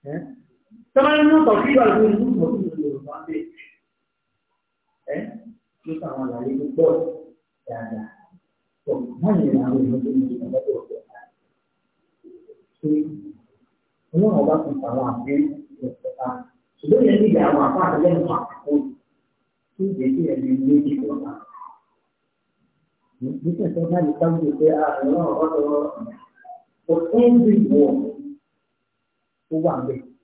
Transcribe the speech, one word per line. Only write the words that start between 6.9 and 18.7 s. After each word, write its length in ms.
Dáadáa. 420
Tó, 60
báyìí 320
ni 120
àwọn 220
èèyàn 200
tó 100
ń 80
ṣe 140
ìgbàgbọ́ 260
ọ̀pọ̀ 260
ọ̀pọ̀. 20
Ṣé 160
Ọlọ́run 220
ọba 200
ti 160
pa 160
àwọn 180
àgbẹ̀ 300
ọ̀pọ̀ 320
ọ̀pọ̀? 220
Ṣùgbọ́n 280
ìyẹn 160
níbi 200
àwọn 240
àpá 200
àtẹlẹ́nu 440
àkókò 460